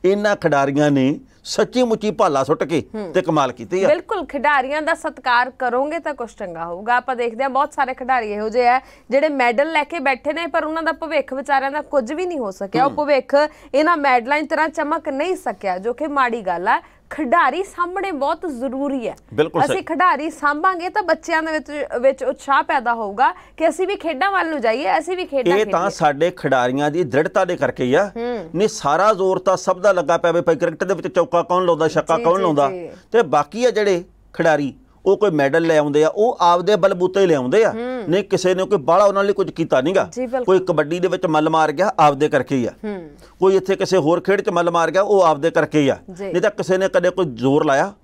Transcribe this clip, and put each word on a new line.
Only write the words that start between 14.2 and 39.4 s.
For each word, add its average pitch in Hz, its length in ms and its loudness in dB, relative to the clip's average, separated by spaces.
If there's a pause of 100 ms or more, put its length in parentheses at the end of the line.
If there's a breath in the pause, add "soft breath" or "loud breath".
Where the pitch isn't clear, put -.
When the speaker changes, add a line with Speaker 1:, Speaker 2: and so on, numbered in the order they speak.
Speaker 2:
ਦੀ 302 60 -6
ਤਰ੍ਹਾਂ 311 220 0
ਚਮਕ 320 400 -4
ਨਹੀਂ 311 260 -2
ਸਕਿਆ, 190 420 -6
ਜੋ 220 160 -6
ਕਿ 294 140 -4
ਮਾੜੀ 247 340 -2
ਗੱਲ 180 260 -4
ਆ। 285 140 2 (280 soft breath)
ਖਿਡਾਰੀ 302 540 0
ਸਾਂਭਣੇ 370 480 -6
ਬਹੁਤ 302 280 -4 (200)
ਜ਼ਰੂਰੀ 269 480 -4
ਹੈ। - 80 -8 (180)
Speaker 1:
ਬਿਲਕੁਲ 160 280 2
ਸਹੀ। 269 140 0
Speaker 2:
ਅਸੀਂ 381 80 -4
ਖਿਡਾਰੀ 320 460 0
ਸਾਂਭਾਂਗੇ 320 600 -2
ਤਾਂ 415 140 -2
ਬੱਚਿਆਂ 320 400 -2
ਦੇ 320 80 -4
ਵਿੱਚ, 294 340 -6 (160)
ਵਿੱਚ 262 220 2
ਉਤਸ਼ਾਹ 277 400 0
ਪੈਦਾ 262 300 0
ਹੋਊਗਾ 226 400 0 (240 loud breath)
ਕਿ 320 120 2
ਅਸੀਂ 359 180 -2
ਵੀ 403 80 -2
ਖੇਡਾਂ 330 360 -2
ਵੱਲ 349 180 0
ਨੂੰ 302 120 -4
ਜਾਈਏ, 233 360 0
ਅਸੀਂ 339 200 -4
ਵੀ 359 80 -6
ਖੇਡਾਂ 233 320 0
Speaker 1:
ਇਹ 214 80 2
ਤਾਂ 190 140 -2
Speaker 2:
ਖੇਡੀਏ। 190 100 0
Speaker 1:
ਸਾਡੇ 160 420 0
ਖਿਡਾਰੀਆਂ 135 600 0
ਦੀ 175 120 -2
ਦ੍ਰਿੜਤਾ 165 420 0
ਦੇ 180 120 -4
ਕਰਕੇ 135 260 -2
ਹੀ 127 100 0
ਆ। 185 220 2
Speaker 2:
ਹੂੰ। 233 400 -6
Speaker 1:
ਨਹੀਂ, 202 120 2
ਸਾਰਾ 202 460 0
ਜ਼ੋਰ 185 260 0
ਤਾਂ 185 180 0
ਸਭ 185 220 -2
ਦਾ 196 120 4
ਲੱਗਾ 170 260 2
ਪਿਆ 170 140 2
ਵੀ 170 100 2
ਭਾਈ 170 140 2
ਕ੍ਰਿਕਟ 160 280 -4
ਦੇ 185 100 -2
ਵਿੱਚ 208 140 -6
ਚੌਕਾ 175 360 0
ਕੌਣ 180 220 0
ਲਾਉਂਦਾ, 165 220 2
ਛੱਕਾ 156 300 0
Speaker 2:
ਜੀ, 156 60 -4
Speaker 1:
ਕੌਣ 170 120 4
Speaker 2:
ਜੀ, 196 60 -2
Speaker 1:
ਲਾਉਂਦਾ। 143 280 2
Speaker 2:
ਜੀ। 180 200 -10 (220 loud breath)
Speaker 1:
ਤੇ 226 100 4
ਬਾਕੀ 151 440 0
ਆ 240 60 4
ਜਿਹੜੇ 196 320 0 (300)
ਖਿਡਾਰੀ, 147 400 2 (320 soft breath)
ਉਹ 190 120 4
ਕੋਈ 202 140 2
ਮੈਡਲ 147 300 2
ਲੈ 165 160 2
ਆਉਂਦੇ 147 260 4
ਆ, 156 40 4
ਉਹ 220 340 0
ਆਪਦੇ 175 340 4
ਬਲਬੂਤੇ 185 440 0
ਹੀ 196 60 6
ਲੈ 165 100 4
ਆਉਂਦੇ 139 280 2
ਆ। 170 80 2
Speaker 2:
ਹੂੰ। 240 380 -8
Speaker 1:
ਨਹੀਂ, 190 140 2
ਕਿਸੇ 185 320 0
ਨੇ 185 100 -2
ਕੋਈ 196 120 0
ਬਾਹਲਾ 170 280 4
ਉਹਨਾਂ 196 180 2
ਲਈ 202 100 0
ਕੁਝ 185 180 -2